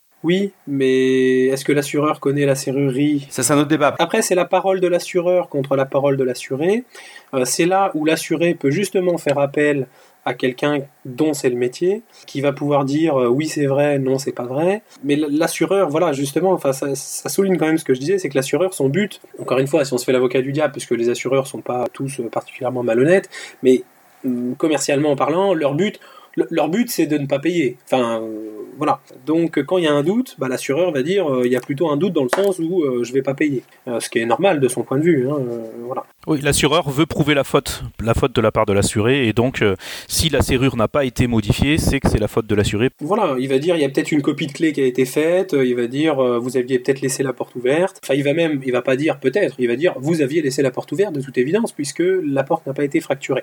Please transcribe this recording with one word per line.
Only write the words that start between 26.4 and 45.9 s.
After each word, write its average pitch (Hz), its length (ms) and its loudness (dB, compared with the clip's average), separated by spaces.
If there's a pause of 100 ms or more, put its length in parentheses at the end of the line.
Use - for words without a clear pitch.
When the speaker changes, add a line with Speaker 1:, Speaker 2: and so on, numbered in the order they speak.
Speaker 1:
leur 151 180 0
but, 233 220 0
c'est 160 160 0
de 151 100 0
ne 143 100 -2
pas 139 120 0
payer. 151 380 -2 (100)
Enfin, 117 340 0
euh, 110 300 -10 (260)
voilà. 147 240 0 (260)
Donc, 160 380 0
quand 185 140 0
il 170 60 0
y 156 40 2
a 147 40 4
un 147 120 2
doute, 226 340 -2
bah, 131 100 -4
l'assureur 151 440 0
va 131 100 0
dire, 175 260 0
euh, « 127 160 2
Il 123 60 2
y 127 60 2
a - 40 0
plutôt 147 300 -2
un 143 60 0
doute 180 160 0
dans 156 100 2
le 123 60 0
sens 190 320 0
où, 165 240 0
euh, 127 180 0
je 117 100 -6
vais 135 80 0
pas 139 140 -2
payer. » 143 300 -2 (240)
Euh, 117 100 -4
ce - 100 -8
qui 117 120 -2
est 113 60 -2
normal 151 340 2
de 131 80 4
son 120 160 -6
point 131 120 -4
de 147 60 0
vue, 143 260 2
hein, 147 120 -2
euh, 117 240 -6 (200)
voilà. 131 200 -8 (240)
Speaker 3:
Oui, 156 120 0
l'assureur 147 480 0
veut 143 160 2
prouver 151 300 0
la 135 80 2
faute, - 400 -2 (180)
la 113 140 2
faute - 180 0
de 120 80 0
la 110 120 4
part 110 120 2
de 104 80 0
l'assuré, 113 540 2
et 107 60 2
donc, 123 280 0
euh, 104 140 4 (320)
si - 220 0
la 135 120 2
serrure 127 360 2
n'a 123 100 2
pas 143 180 0
été 127 220 0
modifiée, 120 520 2
c'est - 200 2
que - 100 0
c'est 107 120 2
la 104 80 0
faute 113 180 -2
de 104 80 0
l'assuré. 104 360 2 (100)
Speaker 1:
Voilà, 175 400 0
il 135 80 -2
va 135 100 2
dire, « 170 180 0
Il 151 60 2
y - 20 2
a 139 40 2
peut-être 147 240 -2
une 147 100 2
copie 151 240 -2
de 139 60 -8
clé 160 200 0
qui 143 80 -2
a 135 60 2
été 127 180 2
faite », 170 500 0
euh, 135 120 4
il 123 80 2
va 120 140 -2
dire, 139 340 0